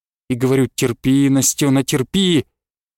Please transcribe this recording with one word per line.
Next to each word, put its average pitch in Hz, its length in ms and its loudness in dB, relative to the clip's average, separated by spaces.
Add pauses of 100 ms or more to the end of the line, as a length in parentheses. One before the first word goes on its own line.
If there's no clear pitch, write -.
(300)
И 127 60 -4
говорю: 127 320 0
«Терпи, 135 640 0
Настена, 135 540 0
терпи». 156 600 -2 (520)